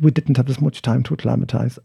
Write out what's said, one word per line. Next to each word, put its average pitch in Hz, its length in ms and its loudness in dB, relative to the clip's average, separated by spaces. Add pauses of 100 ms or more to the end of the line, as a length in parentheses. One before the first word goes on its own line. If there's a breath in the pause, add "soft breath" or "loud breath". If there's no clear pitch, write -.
we 151 100 6
didn't 151 260 0
have 127 120 0
as 131 100 -4
much 147 220 -2
time 120 220 0
to - 100 -4
acclimatize - 720 -2